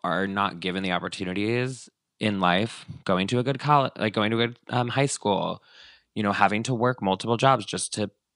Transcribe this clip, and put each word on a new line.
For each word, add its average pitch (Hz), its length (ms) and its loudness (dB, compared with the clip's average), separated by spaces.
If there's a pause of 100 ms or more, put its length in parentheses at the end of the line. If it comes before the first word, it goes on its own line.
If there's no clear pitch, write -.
are 90 220 0
not 98 340 -2
given 92 220 -2
the 95 100 -2
opportunities 101 960 -4 (320)
in 104 200 0
life, 92 440 2 (220)
going 95 220 2
to 123 100 0
a 123 60 0
good 131 160 -2
college, 143 360 4
like, 107 180 -2
going 107 180 0
to 113 100 0
a 117 60 2
good, 120 120 -8 (100)
um, 120 180 0
high 135 180 0
school, 87 560 -2 (540)
you 107 80 -2
know, 101 80 2
having 104 320 2
to 131 100 -2
work 123 260 0
multiple 101 380 0
jobs 131 260 4
just - 300 -6
to 104 160 -2 (260)